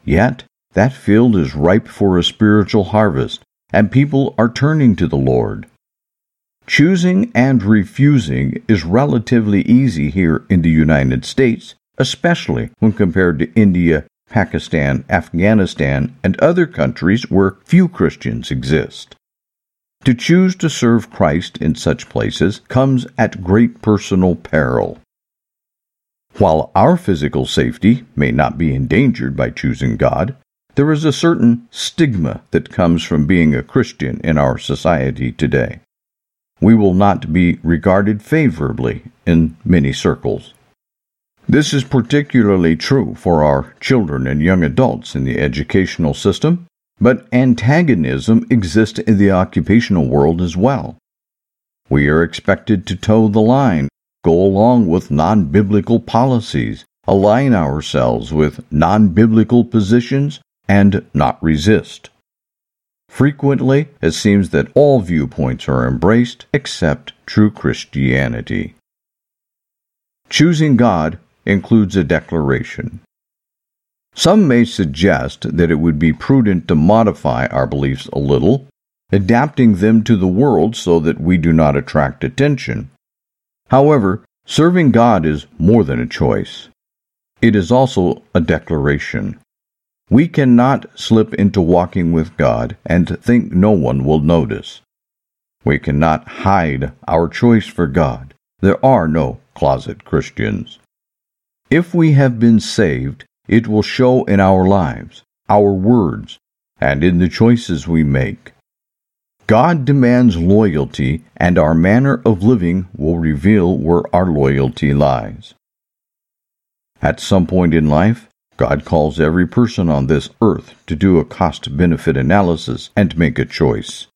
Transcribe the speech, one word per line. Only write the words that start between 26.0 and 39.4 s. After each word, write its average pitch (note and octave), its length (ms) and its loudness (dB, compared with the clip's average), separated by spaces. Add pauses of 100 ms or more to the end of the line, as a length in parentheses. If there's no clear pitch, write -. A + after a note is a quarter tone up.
While D#2+ 380 2
our C#3+ 200 4
physical D2 480 -2
safety D2 600 0 (100)
may C#2 160 0
not B1 260 -2
be D#2 160 -2
endangered C2+ 640 -2
by A#1+ 140 -4
choosing B1+ 460 -4
God, C#2 400 -2 (400)
there D3 160 2
is D3+ 120 -2
a D3 80 0
certain A#2+ 600 0
stigma F#2+ 680 -4 (100)
that - 180 -4
comes E2+ 320 0
from D2+ 240 -2
being D#2+ 300 2
a A#1+ 60 -4
Christian - 600 -4
in D#2 160 0
our C2+ 180 0
society C2+ 760 -4
today. C2 480 -4 (800)
We G#2+ 140 4
will G2+ 200 2
not F2+ 380 0
be F2 300 0
regarded F#2+ 600 0
favorably B2+ 800 -2 (240)
in E2 380 0